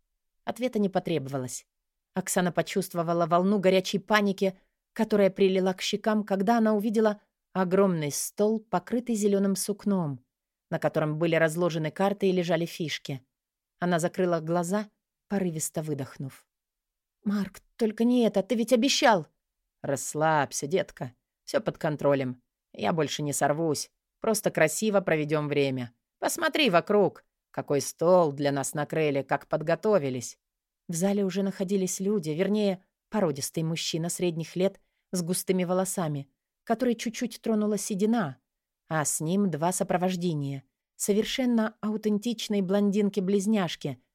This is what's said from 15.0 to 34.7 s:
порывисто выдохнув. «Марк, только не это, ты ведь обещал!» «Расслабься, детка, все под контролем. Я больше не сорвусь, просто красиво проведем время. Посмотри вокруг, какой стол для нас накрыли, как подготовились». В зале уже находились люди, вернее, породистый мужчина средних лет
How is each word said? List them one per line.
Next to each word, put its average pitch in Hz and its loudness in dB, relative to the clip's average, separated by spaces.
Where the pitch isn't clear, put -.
порывисто 175 -4
выдохнув. 139 -8
«Марк, 202 -4
только 220 0
не 247 4
это, 208 2
ты 240 -2
ведь 233 0
обещал!» 233 4
«Расслабься, 143 0
детка, 156 -4
все - -2
под - -6
контролем. 143 0
Я 208 -2
больше 151 -2
не 143 -2
сорвусь, 147 0
просто 214 0
красиво 196 2
проведем 151 0
время. 135 0
Посмотри 311 0
вокруг, 180 2
какой 143 -2
стол 165 4
для 139 0
нас 139 -2
накрыли, 147 0
как - -2
подготовились». 156 0
В 170 -6
зале 196 0
уже 190 -2
находились 190 -2
люди, 190 -2
вернее, 190 0
породистый 165 -2
мужчина 165 -4
средних 170 -4
лет 190 -2